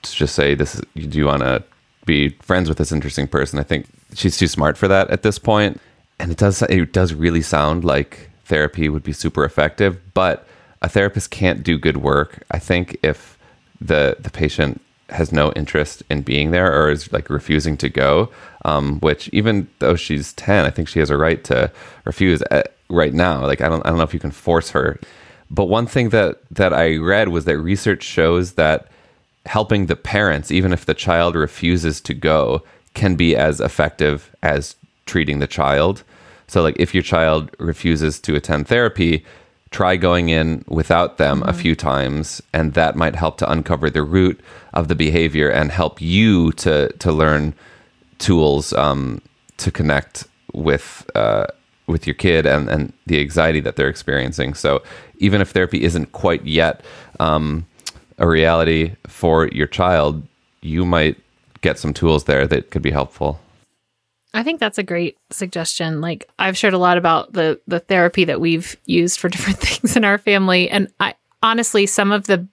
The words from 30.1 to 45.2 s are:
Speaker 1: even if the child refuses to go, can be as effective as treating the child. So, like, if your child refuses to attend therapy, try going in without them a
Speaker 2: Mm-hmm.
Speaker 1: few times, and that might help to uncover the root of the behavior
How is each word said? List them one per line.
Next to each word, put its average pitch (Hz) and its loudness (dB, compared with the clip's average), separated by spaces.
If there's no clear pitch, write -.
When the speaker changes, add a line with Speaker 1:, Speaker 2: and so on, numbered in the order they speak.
Speaker 1:
even 92 2
if 87 -4
the - 0
child 85 0
refuses 82 -2
to - -8
go, 78 0
can 92 0
be 82 4
as 71 0
effective 76 -2
as 71 -2
treating 73 -2
the 71 -2
child. 73 0
So, - 0
like, 78 0
if 87 -2
your 92 2
child 80 0
refuses 78 -2
to - -2
attend 73 -2
therapy, 98 0
try 92 0
going 87 2
in 80 0
without 85 0
them 71 2
a - -4
Speaker 2:
Mm-hmm. - -2
Speaker 1:
few 82 2
times, 69 -4
and 78 -2
that 80 2
might 80 0
help 82 -2
to - -2
uncover 78 -2
the 78 0
root 90 2
of 82 0
the 85 0
behavior 78 2